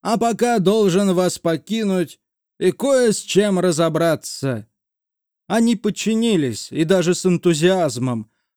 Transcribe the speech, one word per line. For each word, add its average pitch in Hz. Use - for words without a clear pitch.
А 208
пока 233
должен 196
вас 180
покинуть 190
и 180
кое 254
с -
чем 196
разобраться». 160
Они 233
подчинились, 208
и 156
даже 175
с -
энтузиазмом. 156